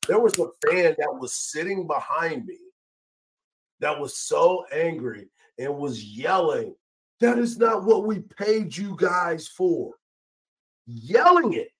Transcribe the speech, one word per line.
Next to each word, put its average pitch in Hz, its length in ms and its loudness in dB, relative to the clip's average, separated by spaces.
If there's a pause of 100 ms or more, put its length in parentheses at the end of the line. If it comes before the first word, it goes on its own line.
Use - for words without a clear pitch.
There 190 120 2
was 220 200 4
a 165 80 0 (200)
fan 165 300 2
that 143 220 -2
was 127 140 -10
sitting 180 540 -6
behind 147 580 -4
me - 120 -14 (1200)
that 147 200 -4
was 143 180 -8
so 170 540 2
angry 131 580 -4 (300)
and 143 180 -6
was 127 260 -6
yelling, 131 720 -2 (440)
That 240 200 4
is 233 180 -2
not 226 260 2
what 202 220 4
we 214 140 -2
paid 208 560 -2
you 190 220 -6
guys 175 500 0
for. 175 480 -2 (920)
Yelling 208 680 4
it. - 160 -4 (100)